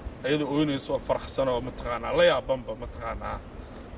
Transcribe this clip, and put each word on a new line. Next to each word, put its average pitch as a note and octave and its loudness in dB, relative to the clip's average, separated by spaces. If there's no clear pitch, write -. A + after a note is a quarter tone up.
iyadoo C#3+ 2
ooynayso D3 2
oo B2+ 2
faraxsan - 0
oo A#2+ 2
mataqaanaa, A#2+ -4
la C3 8
yaabanba B2 4
mataqaanaa, A2+ -6